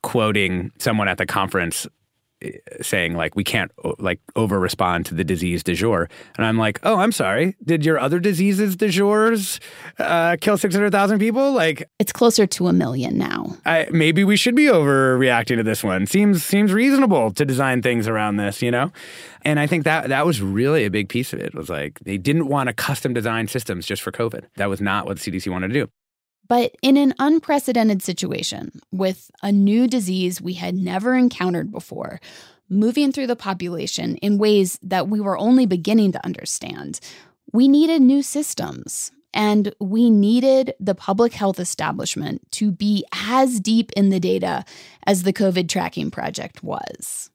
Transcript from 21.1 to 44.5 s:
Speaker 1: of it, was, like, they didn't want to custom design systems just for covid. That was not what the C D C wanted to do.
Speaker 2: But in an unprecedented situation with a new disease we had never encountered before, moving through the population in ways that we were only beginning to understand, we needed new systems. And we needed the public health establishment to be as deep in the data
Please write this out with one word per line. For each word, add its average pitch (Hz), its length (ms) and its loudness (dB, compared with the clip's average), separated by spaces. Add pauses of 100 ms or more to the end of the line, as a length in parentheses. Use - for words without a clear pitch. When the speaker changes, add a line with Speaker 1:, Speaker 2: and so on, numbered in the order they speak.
Speaker 1:
of - 80 -8
it, - 160 -10
was, 78 120 -10
like, 76 360 -8
they 98 140 -6
didn't 143 280 0
want 135 220 -2
to 120 40 -4
custom 131 420 -4
design 113 340 -2
systems 98 360 -6
just 98 160 -6
for 90 120 -8
covid. - 320 -6 (100)
That 101 160 -2
was 98 100 -4
not 101 260 -2
what 98 100 -6
the - 80 -12
C 98 80 -6
D 92 80 -4
C 98 100 -8
wanted 90 180 -4
to 117 60 -6
do. 139 160 -2 (580)
Speaker 2:
But 240 320 0
in 269 160 4
an 285 220 4
unprecedented 269 840 2
situation - 760 -8 (100)
with 185 400 -4 (120)
a 202 100 0
new 202 340 4
disease 185 540 -2
we 180 140 -8
had 180 200 -6
never 190 400 -2
encountered 247 560 0
before, - 500 -12 (500)
moving 240 420 2
through 269 140 -4
the 233 100 -2
population 175 800 -6
in 202 220 0
ways 208 440 4
that 185 260 -2
we 208 120 -2
were 196 160 -2
only 247 300 6
beginning 190 460 2
to - 120 -8
understand, - 760 -8 (520)
we 247 160 6
needed 311 320 4
new 269 220 6
systems. - 920 -8 (220)
And 208 440 2
we 220 300 2
needed 247 720 4
the 190 140 -2
public 233 400 0
health 196 260 -2
establishment - 920 -6
to 208 200 -2
be 202 400 0
as 240 480 0
deep 226 320 0
in 196 160 4
the 190 100 2
data 180 460 -2 (420)